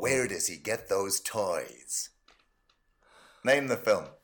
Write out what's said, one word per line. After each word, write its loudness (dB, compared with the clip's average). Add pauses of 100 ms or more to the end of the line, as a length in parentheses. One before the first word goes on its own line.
Where 2
does -4
he -4
get -6
those 0
toys? -4 (1300)
Name 4
the 2
film. 2 (180)